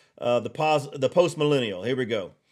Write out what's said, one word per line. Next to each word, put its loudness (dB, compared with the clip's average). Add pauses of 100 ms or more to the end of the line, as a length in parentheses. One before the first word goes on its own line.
(240)
uh, 2
the -4
pos-, 0
the 0
post-millennial. 2
Here -2
we -2
go. -4 (200)